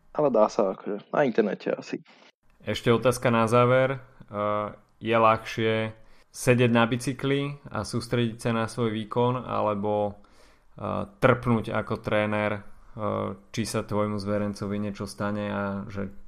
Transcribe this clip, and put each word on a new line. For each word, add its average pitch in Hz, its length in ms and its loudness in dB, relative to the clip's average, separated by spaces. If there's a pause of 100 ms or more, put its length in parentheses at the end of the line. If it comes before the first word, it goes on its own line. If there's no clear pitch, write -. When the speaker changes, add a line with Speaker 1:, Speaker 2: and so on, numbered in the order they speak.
(120)
Speaker 1:
ale 151 160 0
dá 110 180 4
sa 101 300 0
akože - 320 -10
na 147 160 2
internete 107 480 0
asi. - 320 -8 (560)
Speaker 2:
Ešte 110 320 0
otázka 120 400 2
na 113 160 4
záver. 127 480 4 (320)
Eh, 104 400 -2 (320)
je 113 160 2
ľahšie 110 800 2 (320)
sedieť 123 420 4
na 117 140 6
bicykli 139 720 -2 (160)
a 107 100 -4
sústrediť 120 560 -2
sa 120 140 -2
na 113 160 -2
svoj 117 240 -2
výkon, 120 480 0
alebo, 104 800 0 (560)
eh, 98 320 -4 (100)
trpnúť 120 540 4
ako 107 260 -2
tréner, 107 540 0
eh, 101 100 -6 (840)
či - 160 -4
sa 110 160 -4
tvojmu 104 400 -2
zverencovi 104 580 -4
niečo 104 300 -6
stane 104 400 -4
a 101 140 -4 (260)
že 98 240 -8 (160)